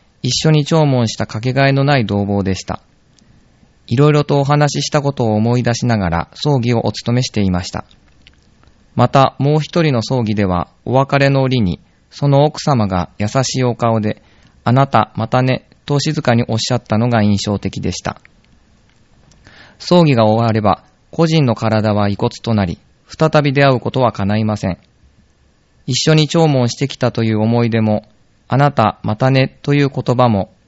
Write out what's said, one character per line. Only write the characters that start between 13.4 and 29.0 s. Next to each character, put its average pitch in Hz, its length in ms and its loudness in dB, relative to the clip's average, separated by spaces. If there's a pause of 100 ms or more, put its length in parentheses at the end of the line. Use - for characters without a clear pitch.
い 127 40 0
お 120 120 0
顔 113 260 0
で、 107 200 -4 (420)
「あ 110 100 0
な 135 140 4
た 110 280 0
ま 110 120 -4
た 127 140 0
ね」 127 280 -2 (160)
と 143 140 -2
静 151 220 -4
か 120 140 2
に 117 120 2
お 113 80 -2
っ - 40 0
し - 140 -4
ゃ 120 40 0
っ - 40 -10
た - 160 -4
の 117 100 0
が 117 160 2
印 104 140 2
象 101 200 -4
的 95 240 -8
で 92 100 -4
し - 100 -12
た。 - 180 -8 (1600)
葬 175 240 2
儀 147 120 4
が 113 100 4
終 110 200 2
わ 113 60 2
れ 107 100 0
ば、 104 220 0 (260)
故 165 160 0
人 160 200 2
の 113 100 2
体 107 380 0
は 104 160 0
遺 101 60 -4
骨 120 160 -2 (120)
と 117 100 -2
な 104 120 2
り、 85 140 -6 (280)
再 156 340 0
び 139 120 0
出 143 120 2
会 135 100 4
う 120 40 -2
こ - 120 -6
と 131 100 -2
は 117 100 2
叶 104 280 -2
い 110 40 0
ま 107 140 -2
せ 95 100 -6
ん。 90 100 -4 (1080)
一 127 80 -4 (140)
緒 160 40 4
に 156 140 4
弔 165 200 2
問 127 220 0
し - 60 -8
て 143 120 -4
き - 100 -14
た 120 140 -2
と 113 120 -2
い 110 100 0
う 107 60 0
思 117 260 0
い 117 40 -2
出 113 120 0
も、 107 240 0 (420)
「あ 127 100 -2
な 143 140 4
た 107 320 0